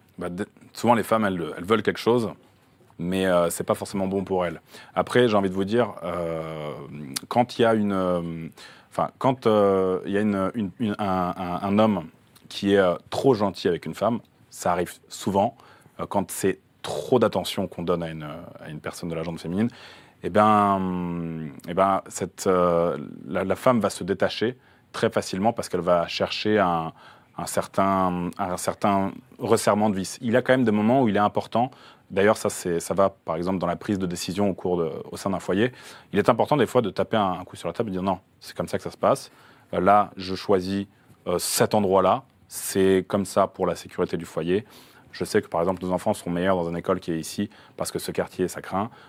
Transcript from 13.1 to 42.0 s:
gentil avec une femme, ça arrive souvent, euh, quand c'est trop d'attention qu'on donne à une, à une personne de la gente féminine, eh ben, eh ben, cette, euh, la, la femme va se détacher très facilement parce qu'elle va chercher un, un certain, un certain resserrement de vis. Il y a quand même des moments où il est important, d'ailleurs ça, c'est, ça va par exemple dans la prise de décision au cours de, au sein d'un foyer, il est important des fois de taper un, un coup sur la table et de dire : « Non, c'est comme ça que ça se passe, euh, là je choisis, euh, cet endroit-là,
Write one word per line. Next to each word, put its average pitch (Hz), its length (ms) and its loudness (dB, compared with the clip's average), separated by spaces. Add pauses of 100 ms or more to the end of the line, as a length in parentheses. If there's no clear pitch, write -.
gentil 101 360 0
avec 82 160 -2
une 80 100 -8
femme, 110 240 0 (300)
ça - 220 -2
arrive 87 220 0 (140)
souvent, 101 480 0 (440)
euh, 85 80 -6
quand 98 240 -2
c'est - 280 0 (220)
trop - 380 0
d'attention 95 480 0
qu'on - 160 -8
donne 85 180 0
à 82 80 -4
une, 78 140 -10 (400)
à 80 60 -14
une 78 100 -10
personne 85 300 -8
de 80 60 -6
la 80 80 -4
gente 82 180 -8
féminine, 95 260 -2 (560)
eh 85 60 -4
ben, 92 1120 2 (260)
eh 87 60 -6
ben, 95 340 4
cette, - 400 -6
euh, 87 500 4 (300)
la, 92 160 -2
la 95 120 0
femme 123 240 2
va 98 100 0
se - 140 -8
détacher 98 540 -2 (360)
très 113 160 0
facilement 104 440 -2
parce - 160 -8
qu'elle 87 120 -2
va 85 260 4
chercher 107 520 0
un, 85 340 0 (440)
un 85 80 -6
certain, 92 920 0
un 90 200 -4
certain 98 540 0 (260)
resserrement 107 520 2
de 95 60 0
vis. 95 260 -6
Il 117 100 -2
y 120 60 4
a 127 40 4
quand 127 120 4
même 131 100 4
des 110 80 4
moments 110 320 4
où 113 60 2
il 98 80 0
est - 20 4
important, 104 520 0 (380)
d'ailleurs 101 280 4
ça, 104 120 -2
c'est, 85 300 -2
ça - 140 -6
va 95 160 4
par - 260 -8
exemple 87 240 -2
dans 87 80 0
la 87 80 -2
prise 98 240 -2
de 95 60 -2
décision 90 440 -2
au 92 40 -2
cours 90 240 -2
de, 82 120 0 (220)
au - 60 -12
sein - 120 -4
d'un 90 100 -2
foyer, 107 320 0 (420)
il 101 60 2
est 104 100 0
important 117 280 0
des 110 100 2
fois 123 140 0
de 98 80 -4
taper 98 280 -4
un, 98 160 0
un 90 100 -8
coup - 140 -18
sur - 100 -10
la 85 60 -6
table 113 160 -6
et - 20 -8
de 92 60 -6
dire : « 90 60 -4
Non, 95 160 -2 (200)
c'est - 160 -18
comme 87 120 -6
ça - 100 -6
que - 60 -6
ça - 80 -8
se - 60 -20
passe, - 320 0 (440)
euh, 90 80 0
là 98 340 4
je 92 200 -6
choisis, 98 520 0 (400)
euh, 90 100 0
cet - 380 0
endroit-là, 95 480 4 (240)